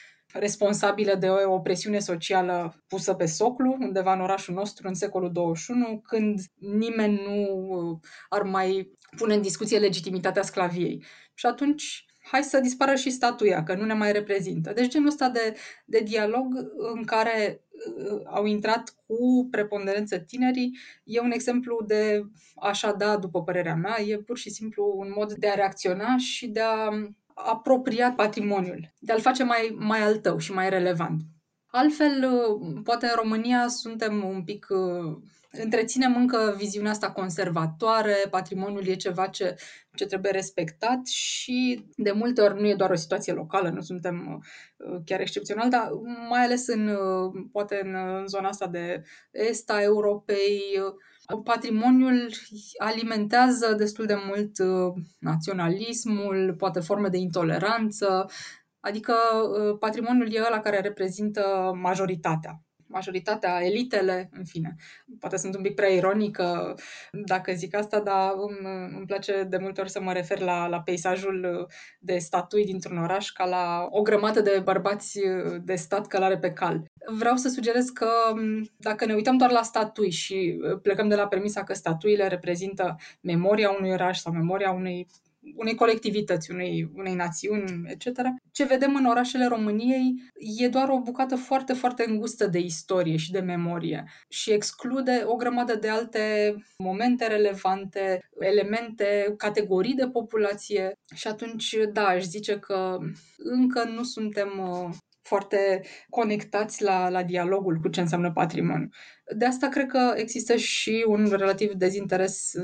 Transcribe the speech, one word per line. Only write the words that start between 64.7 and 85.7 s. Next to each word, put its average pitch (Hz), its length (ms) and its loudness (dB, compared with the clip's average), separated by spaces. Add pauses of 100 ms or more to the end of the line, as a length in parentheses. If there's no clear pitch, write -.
Poate 175 160 -6
sunt 190 180 -4
un 196 80 -6
pic 196 120 2
prea 202 140 4
ironică 185 840 2 (380)
dacă 190 400 -4
zic 180 220 -6
asta, 208 260 0
dar 196 360 2
îmi, 190 600 -8
îmi 190 100 -12
place 196 360 -2
de 185 140 -4
multe 196 240 -4
ori 190 100 -6
să 196 100 -8
mă 185 120 -4
refer 185 280 -2
la, 175 260 0
la 175 140 -2
peisajul 180 880 -2 (320)
de 180 180 -2
statui 180 460 0
dintr-un 185 340 -6
oraș 180 340 -2
ca 185 120 -4
la 180 460 0
o 208 120 2
grămadă 214 380 4
de 196 240 4
bărbați 196 560 -2 (440)
de 185 100 -2
stat 196 320 -4
călare 190 320 2
pe 175 140 -2
cal. 165 320 -2 (320)
Vreau 240 200 4
să 254 120 0
sugerez 247 400 0
că, 226 220 -2 (640)
dacă 214 280 -2
ne 220 100 2
uităm 233 220 4
doar 247 140 8
la 233 120 6
statui 214 480 0
și 175 500 -2 (220)
plecăm 208 260 2
de 208 60 4
la 202 120 2
premisa 202 380 -2
că 190 100 -6
statuile 190 540 2
reprezintă 180 680 -2 (240)
memoria 190 580 4
unui 190 120 0
oraș 185 280 2
sau 165 140 -6
memoria 185 380 0
unei, 185 360 -4 (500)
unei 226 180 -2